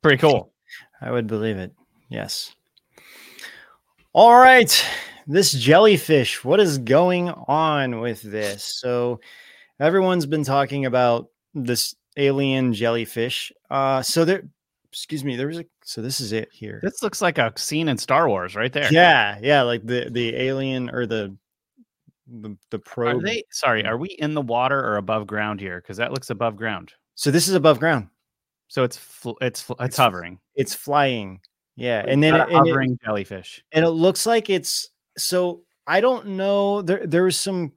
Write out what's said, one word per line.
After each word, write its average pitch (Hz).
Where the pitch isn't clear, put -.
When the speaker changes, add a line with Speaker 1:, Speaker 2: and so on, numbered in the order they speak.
Speaker 1:
Pretty 139
cool. 135
Speaker 2:
<laughs> -
I 123
would 120
believe 107
it. 92
Yes. -
All 233
right. 254
This 170
jellyfish, 151
what 151
is 156
going 175
on 143
with 117
this? 104
So 123
everyone's 180
been 151
talking 135
about 120
this 123
alien 135
jellyfish. 117
Uh, 135
so 165
there, 185
excuse -
me, 131
there 135
was 170
a, 170
so -
this 131
is 107
it 110
here. 104
Speaker 1:
This 196
looks -
like 175
a 117
scene 156
in 123
Star 151
Wars 92
right 123
there. 147
Speaker 2:
Yeah, 139
yeah, 143
like 120
the, 123
the 117
alien 131
or 123
the, 101
the, 110
the 110
Speaker 1:
Are -
Speaker 2:
probe. 123
Speaker 1:
they, 214
sorry, 113
are 113
we 175
in 151
the 151
water 127
or 110
above 104
ground 107
here? 90
'Cause 95
that 120
looks 131
above 113
ground. 104
Speaker 2:
So -
this 170
is 190
above 151
ground. 139
Speaker 1:
So 135
it's 123
fl-, -
it's 123
fl-, -
it's 123
Speaker 2:
It's -
Speaker 1:
hovering. 90
Speaker 2:
it's 139
flying. 123
Yeah, 120
Speaker 1:
It's 110
Speaker 2:
and 139
then 156
Speaker 1:
not -
Speaker 2:
it, 170
and 143
it, 165
Speaker 1:
hovering 127
jellyfish. 101
Speaker 2:
and 160
it 165
looks 165
like 220
it's, -
so 180
I 175
don't 240
know. 202
There, 185
there 170
was 185
some 180